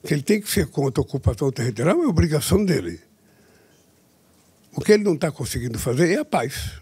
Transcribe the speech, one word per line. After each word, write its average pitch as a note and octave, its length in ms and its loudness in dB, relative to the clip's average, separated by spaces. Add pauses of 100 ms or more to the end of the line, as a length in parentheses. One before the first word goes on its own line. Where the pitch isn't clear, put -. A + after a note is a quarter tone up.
Que - 80 -2
ele D3 80 0
tem G3+ 180 2
que G#3 100 -10
ser - 180 0
contra C3+ 340 -2
a - 20 0
ocupação C3+ 480 -2
territorial B2+ 500 0
é D#4+ 60 2
obrigação E3 560 2
dele. E2+ 380 -2 (1700)
O - 60 -6
que G#3 140 4
ele G#3+ 100 4
não F3+ 140 2
tá C#3+ 140 -2
conseguindo A#2+ 480 -6
fazer C3+ 320 2
é G#3+ 80 2
a D4+ 60 -4
paz. - 560 -4